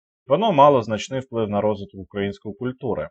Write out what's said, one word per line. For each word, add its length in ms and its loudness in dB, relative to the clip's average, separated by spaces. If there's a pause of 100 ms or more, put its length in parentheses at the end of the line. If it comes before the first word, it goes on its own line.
(260)
Воно 260 2
мало 300 6
значний 380 -6
вплив 280 -4
на 120 -2
розвиток 400 -4
української 540 -8
культури: 560 -6